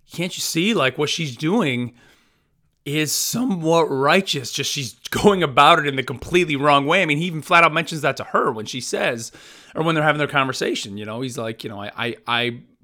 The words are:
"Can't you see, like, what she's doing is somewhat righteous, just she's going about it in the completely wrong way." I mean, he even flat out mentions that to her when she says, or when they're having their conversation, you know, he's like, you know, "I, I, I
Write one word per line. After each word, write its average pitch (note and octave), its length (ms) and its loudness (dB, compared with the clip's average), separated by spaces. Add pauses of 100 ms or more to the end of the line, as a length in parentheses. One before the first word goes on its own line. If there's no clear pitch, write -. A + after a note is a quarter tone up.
(120)
"Can't F3 260 -6
you - 40 -8
see, G3+ 340 0
like, C3 240 0
what D3 100 0
she's C#3+ 260 -4
doing C#3+ 580 -2 (920)
is C#3+ 260 -2
somewhat E3 760 0
righteous, C#3+ 640 0
just - 200 -4
she's C3 220 -8 (160)
going G3 320 4
about D3 380 6
it C#3+ 80 -2
in C#3 80 -2
the C3 80 -2
completely D#3 540 0
wrong C#3+ 280 4
way." F3 160 4
I E3+ 60 2
mean, D3 100 2
he E3 80 -2
even D#3+ 160 -6
flat E3+ 220 4
out D#3+ 100 4
mentions D#3+ 280 -4
that C#3 160 0
to G#2 80 -8
her G#3 260 0
when G#2+ 160 -6
she B2+ 140 -8
says, B2 500 -4 (420)
or - 80 -4
when E3 140 2
they're D3+ 80 2
having D3+ 160 4
their C#3+ 80 0
conversation, C3 680 -2
you G#2 100 -10
know, A2 160 -8
he's B2 180 -8
like, A2+ 240 -8
you G#2+ 80 -10
know, G2+ 100 -12
"I, G#2 160 -10
I, A#2 180 -4 (120)
I A#2+ 320 0 (240)